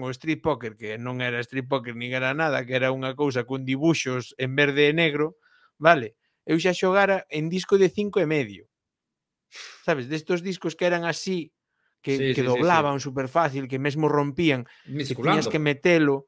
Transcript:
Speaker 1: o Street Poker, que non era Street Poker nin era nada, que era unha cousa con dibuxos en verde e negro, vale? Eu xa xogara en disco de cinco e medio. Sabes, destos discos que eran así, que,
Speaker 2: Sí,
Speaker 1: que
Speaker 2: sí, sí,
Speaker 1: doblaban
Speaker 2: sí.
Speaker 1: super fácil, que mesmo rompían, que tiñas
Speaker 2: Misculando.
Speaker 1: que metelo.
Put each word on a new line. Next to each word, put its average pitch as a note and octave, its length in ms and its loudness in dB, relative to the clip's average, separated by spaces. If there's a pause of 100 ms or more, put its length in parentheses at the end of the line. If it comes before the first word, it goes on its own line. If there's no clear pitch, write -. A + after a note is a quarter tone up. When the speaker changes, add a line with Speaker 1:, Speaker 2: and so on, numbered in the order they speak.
Speaker 1:
o - 80 -6
Street D#3 240 -6
Poker, A#2 400 -4
que G#2+ 160 -10
non B2 240 -8
era B2 240 -2
Street C3 240 -8
Poker B2 320 -4
nin B2 160 -6
era C3 160 -2
nada, C#3+ 320 0
que B2+ 160 -2
era C3 160 0
unha C3 160 -6
cousa C3 320 -2
con C3 240 -8
dibuxos C3+ 720 0
en C3 160 -4
verde C#3+ 320 4
e D3+ 80 2
negro, D#3 400 0 (400)
vale? D3 400 2 (320)
Eu D#3 160 2
xa F#3 80 2
xogara F#3+ 560 2
en D#3 240 -4
disco F#3 240 0
de F#3 160 6
cinco G3+ 320 0
e D#3 40 0
medio. A2+ 440 -4 (1120)
Sabes, C#3+ 240 0
destos D#3+ 320 -2
discos F3 400 -6
que F3+ 80 2
eran F3 160 0
así, E3+ 480 -4 (480)
que, C#3 160 -2
Speaker 2:
Sí, C3+ 80 0 (160)
Speaker 1:
que C3 40 2
Speaker 2:
sí, B2 40 0
sí, - 0 -
Speaker 1:
doblaban C#3+ 560 2
Speaker 2:
sí. C#3+ 80 -8
Speaker 1:
super C3 160 -4
fácil, C#3 400 0
que C3+ 160 -4
mesmo D3 240 0
rompían, C#3+ 560 2
que - 320 -16
tiñas C3+ 160 -4
Speaker 2:
Misculando. C3 400 0
Speaker 1:
que D#3+ 80 0
metelo. D3+ 560 4 (120)